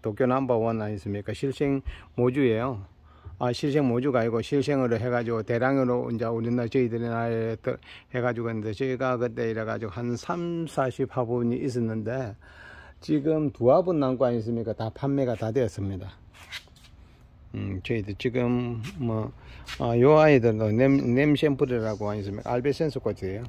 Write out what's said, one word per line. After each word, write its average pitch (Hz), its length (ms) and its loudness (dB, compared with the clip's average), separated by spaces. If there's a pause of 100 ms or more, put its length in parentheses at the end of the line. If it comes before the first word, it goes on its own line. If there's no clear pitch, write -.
도쿄 110 240 0
넘버원 117 560 2
아니십니까? 104 520 -6
실생 139 480 -2 (340)
모주예요. 123 720 2 (520)
아, 123 160 0
실생 139 340 2
모주가 123 320 2
아니고 113 220 0
실생으로 131 560 0
해가지고 117 460 -2
대량으로 123 680 0
이제 117 140 -4
우리나라 117 420 -2
저희들이 117 360 0
나라에 113 580 -2
또 123 140 -4 (380)
해가지고 120 360 -2
했는데 110 240 -4
저희가 131 440 -2
그때 117 320 -2
이래가지고 110 420 -4
한 120 240 -4
삼, 170 520 -4
사십 131 480 -2
화분이 120 420 0
있었는데 113 800 -4 (640)
지금 151 520 0
두 120 200 4
화분 175 280 4
남고 131 260 2
아니십니까? 117 480 -2
다 113 200 -6
판매가 139 420 0
다 110 160 -4
되었습니다. 98 600 -2 (1400)
음, 101 260 -6
저희들 104 340 -4
지금 120 680 0 (160)
뭐, 113 340 -2 (480)
아, 120 180 2
요 143 200 8
아이들도 117 540 6
냄, 131 440 4
냄 147 180 4
샘플이라고 123 760 0
아니십니까? 104 420 -6
알베센스 131 480 -2
꽃이에요. 101 500 -4